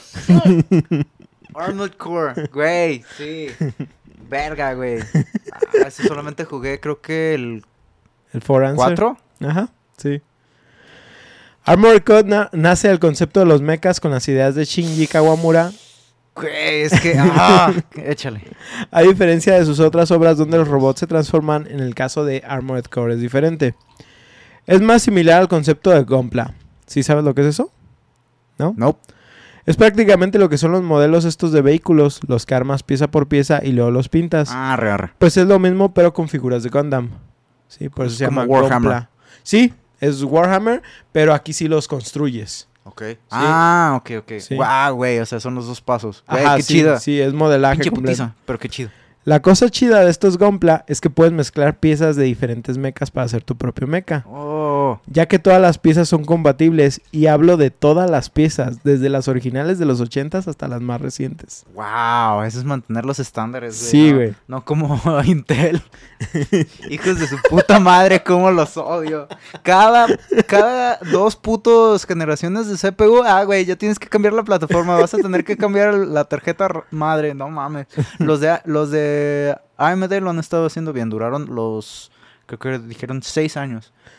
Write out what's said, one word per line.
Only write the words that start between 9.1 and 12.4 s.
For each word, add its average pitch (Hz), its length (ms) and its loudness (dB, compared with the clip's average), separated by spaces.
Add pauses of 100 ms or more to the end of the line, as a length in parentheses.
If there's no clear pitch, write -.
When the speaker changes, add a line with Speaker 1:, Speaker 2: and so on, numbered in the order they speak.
Speaker 2:
Ajá, 160 280 -4 (280)
sí. 143 240 -6 (1400)
Armored 208 400 6
Core 214 200 6
na-, 202 300 0